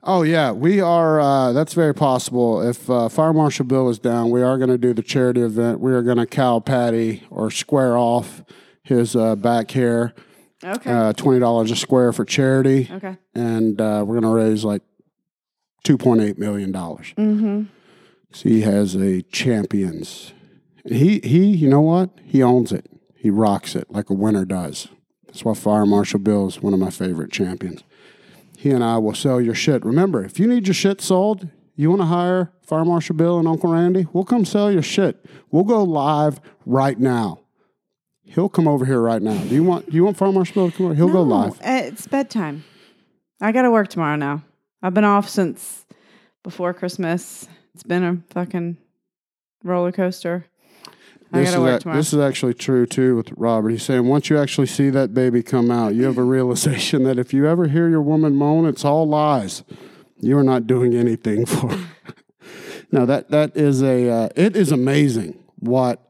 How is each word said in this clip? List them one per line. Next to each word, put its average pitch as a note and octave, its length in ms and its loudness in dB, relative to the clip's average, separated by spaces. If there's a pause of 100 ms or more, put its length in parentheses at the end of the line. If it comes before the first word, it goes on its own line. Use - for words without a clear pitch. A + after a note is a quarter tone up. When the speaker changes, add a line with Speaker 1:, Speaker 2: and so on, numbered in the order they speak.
Speaker 1:
Oh, F3+ 200 2
yeah. D#3 300 2
We E3 300 2
are, E3 380 2
uh, C3+ 320 2
that's D3+ 200 0
very D#3+ 220 2
possible. B2 680 0
If, A#2+ 300 -4
uh, A#2 180 2
Fire D#3+ 240 0
Marshal D3+ 320 0
Bill C3 240 0
is A2+ 100 -2
down, A#2 320 -2
we B2 120 2
are B2+ 160 2
gonna B2+ 180 2
do B2 160 0
the A2+ 100 -2
charity B2+ 380 0
event. A#2 400 -2
We C3 140 0
are B2 80 0
gonna A#2 240 0
cow B2 340 0
patty A#2 720 -2
or A2 200 -4
square B2+ 460 0
off A#2+ 460 -2 (400)
his, A#2+ 340 0
uh, A2+ 200 2
back A2+ 340 -2
hair. A#2 420 0 (500)
Speaker 2:
Okay. F#3 300 -8
Speaker 1:
Uh, A2 220 0
twenty C3 260 2
dollars A#2 300 2
a A#2+ 60 -2
square B2 360 2
for A2+ 140 -4
charity. C3+ 680 2
Speaker 2:
Okay. F#3+ 240 -12 (180)
Speaker 1:
And, A2+ 460 -2
uh, G#2 260 0
we're A2+ 140 -2
gonna A2+ 140 0
raise, A2 300 2
like, G#2 180 -2 (1000)
two C#3+ 140 2
point A#2 240 2
eight G#2 180 -2
million G2+ 340 -4
dollars. F2 440 -10
Speaker 2:
Mm-hmm. G#3+ 460 0 (720)
Speaker 1:
So - 180 -4
he A2 120 4
has G2+ 320 0
a F#2+ 280 -2
champions. G2 1120 -6 (500)
He, D3+ 360 2
he, E3 260 4
you E3 240 2
know C#3+ 100 6
what? F3 300 2 (120)
He C3+ 200 2
owns B2 300 4
it. - 140 -8 (300)
He A2 140 0
rocks G2+ 440 0
it - 160 -6
like G2+ 200 -8
a G2 40 0
winner G2 300 0
does. F2+ 440 -8 (360)
That's - 220 -20
why A2 80 -2
Fire G#2 320 2
Marshal G2+ 320 2
Bill G2+ 280 0
is F#2+ 140 -8
one G2+ 140 0
of F#2 40 2
my F#2+ 120 -2
favorite F2 420 -8
champions. F2+ 500 -8 (720)
He C#3+ 140 -2
and B2 140 2
I A#2 140 0
will G#2+ 160 -2
sell B2+ 280 0
your A#2 120 -2
shit. C3+ 300 0
Remember, C#3 400 0
if - 140 -12
you G3+ 80 2
need A#3+ 200 0
your F#3+ 80 2
shit G3 280 0
sold, F#3+ 460 0 (260)
you D3 160 2
wanna F#3 160 2
hire F3 460 0 (100)
Fire D#3+ 220 -2
Marshal E3+ 320 0
Bill E3+ 220 2
and E3 100 0
Uncle D#3+ 220 0
Randy, F3 420 2
we'll F#3 120 -2
come A#3 220 0
sell G#3 260 0
your E3+ 100 2
shit. - 420 -2 (260)
We'll E3+ 140 2
go A3 180 2
live D3+ 580 0 (240)
right C3 340 0
now. A#2 420 0 (800)
He'll F#3 260 -2
come E3 200 0
over C3+ 180 0
here C3 140 0
right A2+ 200 0
now. G#2+ 240 -2
Do A#2 100 -4
you D#3 100 2
want, F3+ 260 -2
do D3+ 60 -2
you E3+ 80 4
want G3+ 120 0
Fire G3 160 0
Marshal F#3 220 0
Bill F#3 160 0
to - 60 -16
come F#3 100 -2
over? E3 80 -2
He'll E3+ 140 4
go F3+ 160 4
Speaker 2:
No, A#2 120 2
Speaker 1:
live. - 240 0
Speaker 2:
uh, B3+ 280 -4
it's - 180 -16
bedtime. G3 580 -6 (760)
I G#3+ 120 -2
gotta B3+ 180 2
work G#3+ 180 2
tomorrow D3+ 280 -2
now. C#3+ 280 -4 (380)
I've F#3 120 -2
been G#3 100 4
off G3+ 240 2
since - 560 -6 (580)
before F3+ 320 -8
Christmas. F3+ 760 -8 (260)
It's - 80 -20
been F3+ 220 -2
a F3 140 -2 (140)
fucking E3+ 440 -8 (840)
roller F3+ 300 -2
coaster. F3+ 540 -4 (880)
I C3+ 60 2
Speaker 1:
This B2 100 2
Speaker 2:
gotta C3 80 0
Speaker 1:
is C3 60 2
Speaker 2:
work B2 120 4
Speaker 1:
ac-, - 60 -4
Speaker 2:
tomorrow. - 160 -4
Speaker 1:
this D#3 140 -2
is D3 80 2
actually C3 340 -2
true, B2 320 0
too, B2+ 300 0
with A2+ 200 -6
Robert. A2+ 340 0
He's A2+ 120 -4
saying, B2+ 240 0
"Once C#3 240 0
you D3+ 80 4
actually C#3 300 0
see C#3 220 0
that C3 240 0
baby B2 280 2
come A#2+ 280 0
out, A2+ 240 0
you A#2+ 100 2
have B2+ 140 0
a B2 40 0
realization B2+ 840 0
that C3 140 0
if B2 160 -4
you C#3 120 2
ever E3+ 220 2
hear E3 200 2
your D#3+ 140 2
woman D3+ 340 2
moan, D3+ 300 2
it's - 180 -4
all D3+ 240 2
lies. D3 540 0 (580)
You C3+ 180 2
are C#3 60 4
not B2+ 220 2
doing B2 280 2
anything A#2 520 0
<laughs> - 60 -6
for - 180 -4
her." F#2 180 -8 (1040)
No, C3 140 2
that, C3+ 240 -2
that D3+ 260 0
is C#3+ 260 2
a, B2+ 260 2
uh, A#2 280 0
it G3 200 2
is F#3+ 140 2
amazing B2+ 720 0 (160)
what B2 520 -2